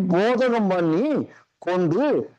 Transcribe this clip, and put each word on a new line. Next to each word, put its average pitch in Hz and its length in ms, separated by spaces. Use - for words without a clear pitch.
போதகம் 220 600
பண்ணி 180 600
கொண்டு 233 800